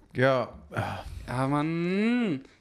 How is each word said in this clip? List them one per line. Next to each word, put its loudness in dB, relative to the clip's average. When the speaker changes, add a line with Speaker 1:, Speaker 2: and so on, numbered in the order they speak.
Speaker 1:
Ja. 4
Speaker 2:
Ah, -2
Mann. 0